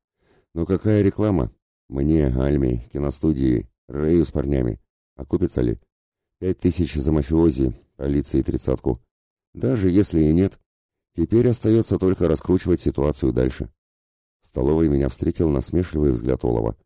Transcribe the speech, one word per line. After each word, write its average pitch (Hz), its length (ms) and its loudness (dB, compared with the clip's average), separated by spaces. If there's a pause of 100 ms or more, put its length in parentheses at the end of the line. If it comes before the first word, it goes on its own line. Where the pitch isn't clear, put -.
(540)
Но 82 100 -4
какая 104 380 2
реклама? 95 500 0 (360)
Мне, 73 400 2
Альме, 65 500 0 (120)
киностудии, 67 800 -2 (200)
Рэю 78 360 2
с - 60 -4
парнями. 65 500 -2 (360)
Окупится 78 440 -4
ли? 57 180 -2 (600)
Пять 92 200 -4
тысяч 87 360 -2
за 76 180 -2
мафиози, 73 640 0 (220)
полиции 69 440 -2
тридцатку. 65 600 -4 (500)
Даже 107 380 0
если 85 320 2
и 76 100 4
нет, 92 260 2 (560)
теперь 113 340 2
остается 110 500 2
только 92 300 2
раскручивать 87 520 0
ситуацию 71 520 -2
дальше. 62 380 -2 (720)
В - 60 -20
столовой 78 420 0
меня 69 220 0
встретил 82 400 -2
насмешливый 73 640 0
взгляд 60 320 -2
Олова. 57 420 -2